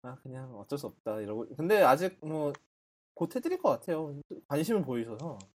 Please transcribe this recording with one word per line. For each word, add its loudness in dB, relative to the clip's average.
"아, -14
그냥 -12
어쩔 -6
수 -8
없다." -6
이러고. -6
근데 4
아직 6
뭐, -2
곧 -2
해드릴 -2
것 6
같아요. -2
관심을 2
보이셔서. -4